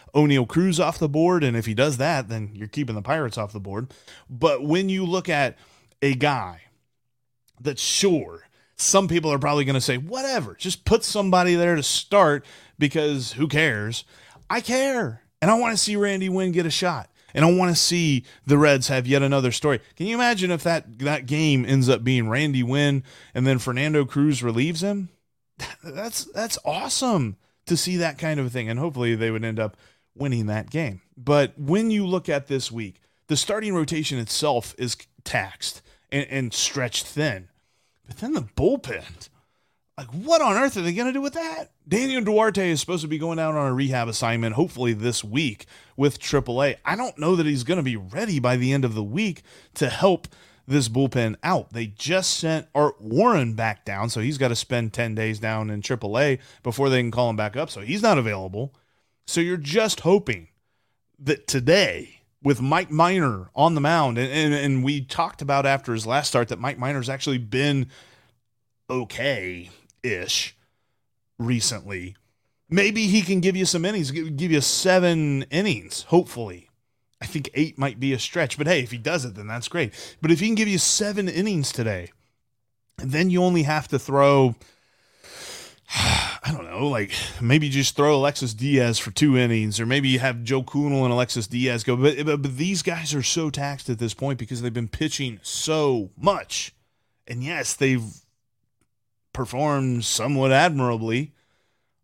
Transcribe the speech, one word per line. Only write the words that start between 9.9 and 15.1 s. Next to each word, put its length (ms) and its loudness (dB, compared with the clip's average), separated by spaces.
"Whatever, 580 -4
just 300 -6
put 200 4
somebody 500 2
there 220 4
to 60 0
start 600 4
because 540 0
who 140 0
cares?" 580 0
I 100 0
care, 600 -2